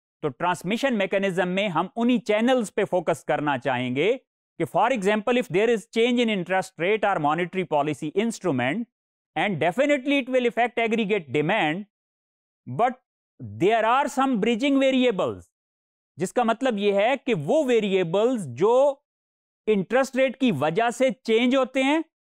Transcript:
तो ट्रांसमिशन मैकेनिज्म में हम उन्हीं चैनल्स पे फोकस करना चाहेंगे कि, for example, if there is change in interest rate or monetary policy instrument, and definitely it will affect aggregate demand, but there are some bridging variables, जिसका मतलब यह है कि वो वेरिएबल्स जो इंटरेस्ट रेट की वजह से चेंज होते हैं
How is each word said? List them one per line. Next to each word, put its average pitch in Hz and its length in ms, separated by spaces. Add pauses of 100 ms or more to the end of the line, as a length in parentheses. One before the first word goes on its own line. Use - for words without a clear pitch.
(220)
तो 156 60
ट्रांसमिशन 180 680
मैकेनिज्म 190 540
में 196 200
हम 170 280
उन्हीं 240 220
चैनल्स 226 520
पे 208 140
फोकस 175 440
करना 143 300
चाहेंगे 127 560 (460)
कि, 165 40
for 196 280
example, 214 400
if 247 200
there 226 240
is 196 40 (160)
change 240 300
in 202 180
interest 185 360
rate 214 240
or 190 200
monetary 170 480
policy 151 440
instrument, 180 680 (540)
and 180 220
definitely 277 640
it 240 40
will 247 220
affect 240 280 (100)
aggregate 208 440
demand, 165 520 (840)
but 220 240 (500)
there 175 420
are 254 340
some 269 260
bridging 262 360
variables, 220 640 (760)
जिसका 190 260
मतलब 226 340
यह 202 220
है 247 160
कि 240 180
वो 202 300
वेरिएबल्स 214 760
जो 220 680 (600)
इंटरेस्ट 220 480
रेट 262 200
की 247 160
वजह 165 380
से 254 200
चेंज 233 460
होते 262 260
हैं 302 220 (220)